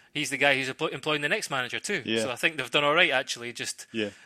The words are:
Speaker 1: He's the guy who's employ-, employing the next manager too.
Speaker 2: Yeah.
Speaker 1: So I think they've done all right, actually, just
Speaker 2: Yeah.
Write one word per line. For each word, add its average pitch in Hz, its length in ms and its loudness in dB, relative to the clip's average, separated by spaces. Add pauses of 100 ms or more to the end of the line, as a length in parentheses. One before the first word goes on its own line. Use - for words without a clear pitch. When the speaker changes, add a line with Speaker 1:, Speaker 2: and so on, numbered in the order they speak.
(120)
Speaker 1:
He's 147 160 -2
the 139 80 -2
guy 139 180 6
who's 131 140 0
employ-, - 200 -2
employing 151 340 -2
the 147 80 0
next 214 200 -2
manager 123 300 -2
too. 190 240 -4
Speaker 2:
Yeah. 113 200 2
Speaker 1:
So 120 60 -2
I 120 60 -4
think 165 220 0
they've 123 120 -6
done 147 140 2
all 147 100 4
right, 170 160 6
actually, 123 440 -2
just - 380 -8
Speaker 2:
Yeah. 107 180 0 (160)